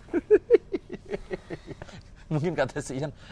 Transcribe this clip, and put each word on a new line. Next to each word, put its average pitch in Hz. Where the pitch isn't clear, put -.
<laughs> -
Mungkin 160
kata 139
si 131
Ian, 156